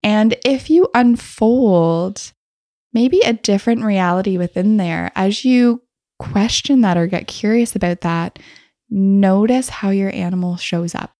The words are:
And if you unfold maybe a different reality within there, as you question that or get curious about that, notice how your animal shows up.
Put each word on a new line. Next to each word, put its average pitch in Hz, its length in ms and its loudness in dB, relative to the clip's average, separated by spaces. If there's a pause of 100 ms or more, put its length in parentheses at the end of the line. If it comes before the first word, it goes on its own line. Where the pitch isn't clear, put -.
And 214 420 2
if 269 260 -2
you 349 240 4
unfold 220 1400 0 (600)
maybe 254 280 2
a 233 120 2
different 226 520 0
reality 190 540 0
within 185 380 0
there, 170 380 -2
as 196 300 -2
you 247 380 2 (360)
question 233 640 0
that 185 160 2
or 170 100 0
get 180 220 -6
curious 226 480 -2
about 175 240 -2
that, 170 380 -4 (520)
notice 196 800 2
how - 220 -4
your 196 240 -2
animal 180 420 -4
shows 170 380 -6
up. - 240 -10